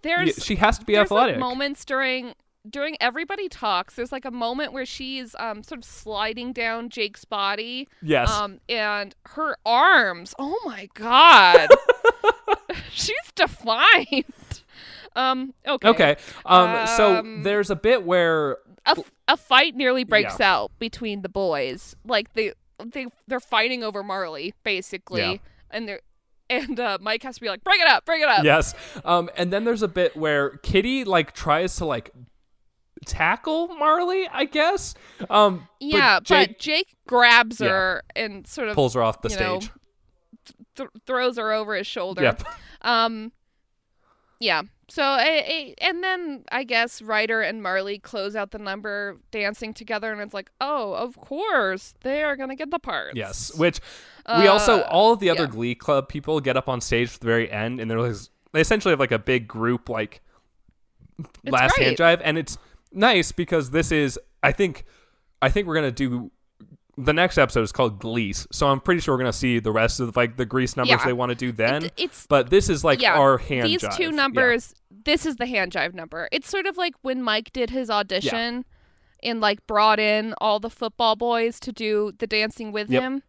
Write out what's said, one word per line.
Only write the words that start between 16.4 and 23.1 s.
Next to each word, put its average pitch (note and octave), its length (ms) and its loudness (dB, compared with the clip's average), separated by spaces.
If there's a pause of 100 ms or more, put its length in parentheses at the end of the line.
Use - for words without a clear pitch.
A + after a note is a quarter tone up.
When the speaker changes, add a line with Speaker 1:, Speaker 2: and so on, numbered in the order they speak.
Speaker 2:
Um, A3 420 4
so G#3+ 300 4
Speaker 1:
Um, A3 260 -6
Speaker 2:
there's G3+ 280 0
a F#3+ 40 0
bit G#3+ 280 2
where E3 500 2 (320)
Speaker 1:
a, C#4+ 120 4
f-, - 140 -12 (160)
a C#4 100 4
fight C4+ 380 4
nearly B3+ 280 0
breaks G#3+ 360 2
Speaker 2:
Yeah. G3 140 4
Speaker 1:
out G#2+ 240 -2
between G#3+ 460 -8
the F#3 60 -10
boys. D#3 680 -4 (100)
Like, A3+ 280 -2
they, G#3 200 -4 (300)
they, B3 240 -10 (200)